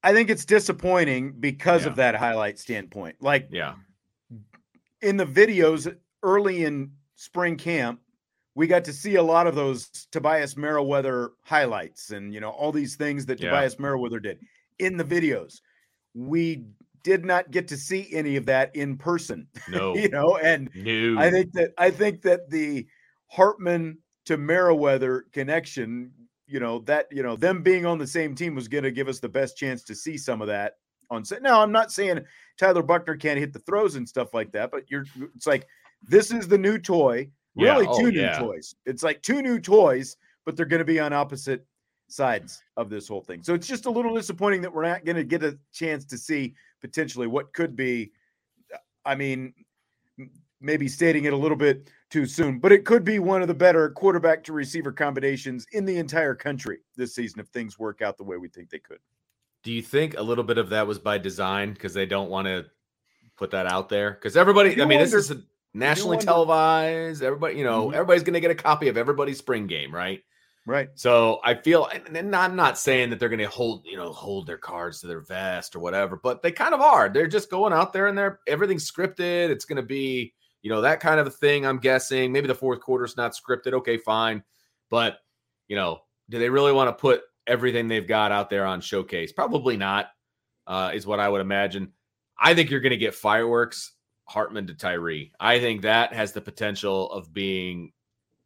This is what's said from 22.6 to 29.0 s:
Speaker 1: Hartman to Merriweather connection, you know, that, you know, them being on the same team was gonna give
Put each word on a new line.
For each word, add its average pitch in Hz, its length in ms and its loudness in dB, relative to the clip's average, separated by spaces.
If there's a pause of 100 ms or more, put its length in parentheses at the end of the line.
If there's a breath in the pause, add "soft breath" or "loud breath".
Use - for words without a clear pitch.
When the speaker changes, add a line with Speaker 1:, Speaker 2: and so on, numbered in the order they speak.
Speaker 1:
Hartman 175 720 0 (260)
to 160 120 0
Merriweather 143 920 2
connection, 131 800 -6 (360)
you 135 120 -8
know, 117 200 -6
that, 147 320 0
you 135 120 -6
know, 120 120 -4
them 170 280 0
being 180 220 4
on 170 140 0
the 143 80 -6
same 151 280 -4
team 165 200 -6
was 123 120 -8
gonna 135 240 -2
give 131 160 -4